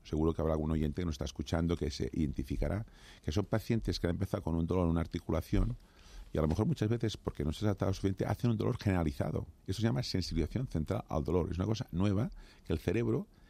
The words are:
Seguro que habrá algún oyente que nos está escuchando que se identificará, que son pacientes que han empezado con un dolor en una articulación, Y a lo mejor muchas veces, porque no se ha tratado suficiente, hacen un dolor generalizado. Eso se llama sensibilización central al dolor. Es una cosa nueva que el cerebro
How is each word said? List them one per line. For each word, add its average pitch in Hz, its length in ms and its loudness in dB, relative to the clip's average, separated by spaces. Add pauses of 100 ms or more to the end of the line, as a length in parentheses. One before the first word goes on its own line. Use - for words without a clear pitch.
Seguro 78 300 2
que 82 80 -2
habrá 80 140 2
algún 78 160 0
oyente 76 320 0
que 90 40 -2
nos 78 80 -2
está 71 120 -4
escuchando 82 500 0
que 73 140 -2
se - 240 -4
identificará, 71 720 -2 (360)
que - 100 -2
son 98 120 2
pacientes 110 560 0
que 87 60 2
han 87 60 2
empezado 95 300 -2
con 82 120 -2
un 82 120 2
dolor 90 180 4
en 82 80 4
una 82 80 4
articulación, 85 760 0 (580)
Y 80 40 0
a 78 40 4
lo 78 60 4
mejor 92 180 2
muchas 113 220 0
veces, 113 280 -2
porque - 280 -4
no 78 80 0
se 104 120 -4
ha 107 60 4
tratado 95 240 0
suficiente, - 320 0
hacen 120 240 0
un 110 60 0
dolor 104 200 0
generalizado. 85 680 0 (220)
Eso 95 120 -4
se 107 60 2
llama 127 160 2
sensibilización 90 640 -2
central - 420 -2
al 80 140 0
dolor. 87 300 2
Es 82 60 -4
una 92 80 0
cosa 107 260 -2
nueva 101 360 2 (380)
que - 60 -2
el 78 80 0
cerebro 117 480 0 (220)